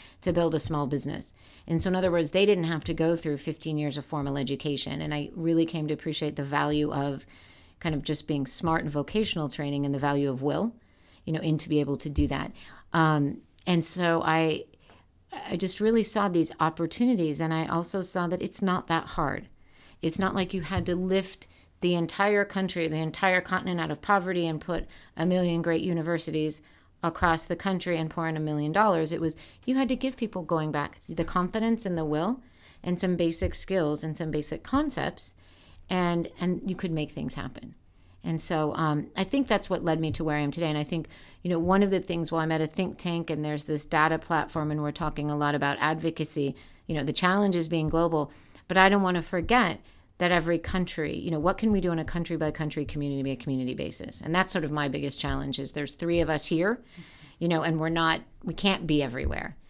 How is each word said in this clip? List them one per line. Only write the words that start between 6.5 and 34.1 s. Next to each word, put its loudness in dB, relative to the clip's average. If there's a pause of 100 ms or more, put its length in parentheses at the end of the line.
of -2 (560)
kind -2
of -2
just -4
being 0
smart 0
and -4
vocational 0
training -2
and 0
the -2
value 2
of -2
will, 0 (500)
you -4
know, -2
in 2
to -8
be 4
able 0
to -8
do 2
that. -4 (400)
Um, 4 (280)
and 4
so 2
I, 2 (680)
I -6
just 0
really 4
saw 0
these 2
opportunities, 2
and 0
I 0
also -2
saw -2
that -2
it's -6
not 0
that 0
hard. -4 (540)
It's 0
not 0
like -2
you -2
had 0
to 0
lift -2 (340)
the 2
entire 2
country, -2
the -2
entire 2
continent -2
out -2
of -4
poverty 2
and -2
put -4 (300)
a 0
million 2
great 2
universities -2 (400)
across 2
the -2
country -2
and -2
pour -4
in -2
a -2
million 0
dollars. 4
It -2
was, 0 (300)
you 0
had 2
to 2
give -4
people -4
going 0
back -4
the -2
confidence 0
and -2
the -2
will 0 (420)
and 0
some 2
basic 0
skills 0
and -4